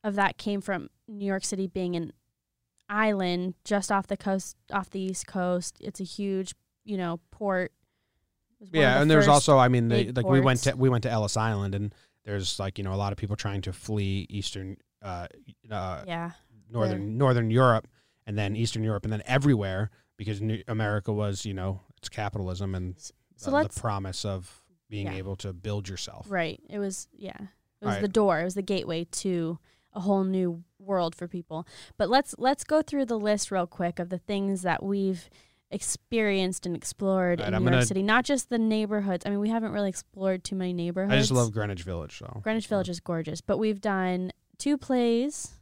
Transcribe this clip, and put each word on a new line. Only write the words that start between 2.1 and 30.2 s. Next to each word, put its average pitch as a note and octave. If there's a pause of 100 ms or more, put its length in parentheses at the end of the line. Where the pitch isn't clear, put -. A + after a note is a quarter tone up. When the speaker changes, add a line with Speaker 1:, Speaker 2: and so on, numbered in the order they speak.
Speaker 1:
island F#3 (100)
just G3+
off G3
the G3
coast, - (140)
off F#3+
the G3
East F#3
Coast? F3+
It's -
a F#3+
huge, F#3+ (300)
you G#3
know, E3+ (120)
port. F#3+ (880)
It -
was F#3+
one D#3+
of D3+
Speaker 2:
Yeah, C3
Speaker 1:
the C#3
Speaker 2:
and D#3
there's D3+
Speaker 1:
first D3
Speaker 2:
also, C#3+
I B2+
mean, B2
they, A#2
Speaker 1:
big B2
Speaker 2:
like, A#2+
we C3+
went C3
Speaker 1:
ports. C3+
Speaker 2:
to, -
we C3
went A#2+
to B2+
Ellis A2
Island, G2+
and G2+ (320)
there's, G2+
like, F#2+
you G2+
know, F#2+
a F#2+
lot G2+
of G2+
people G2
trying G2+
to F#2
flee G2
Eastern, G2 (240)
uh, F2+ (420)
uh, F#2+
Speaker 1:
Yeah. E3+ (380)
Speaker 2:
northern, G#2+
Speaker 1:
There. G#2
Speaker 2:
northern A#2+
Europe, A#2+ (380)
and G#2
then G#2
Eastern A2
Europe, G#2+
and A2
then G#2+
everywhere, A2+ (260)
because G2+
New, G#2+
America G#2+
was, G#2
you G2+
know, F#2+ (160)
it's -
capitalism G2
and F2+
Speaker 1:
S-, - (260)
so -
Speaker 2:
uh, C4+
the D4
Speaker 1:
let's -
Speaker 2:
promise G2
of F#2+ (280)
being G2+
Speaker 1:
Yeah. F#2+
Speaker 2:
able F#2+
to F#2+
build G2
yourself. -
Speaker 1:
Right. F3
It G#3
was, G3
yeah. G3 (440)
It G#3
was G#3+
Speaker 2:
All G3+
Speaker 1:
the G#3
Speaker 2:
right. F#3+
Speaker 1:
door. G3
It -
was F#3
the G3+
gateway F3
to E3+ (360)
a G3+
whole F#3+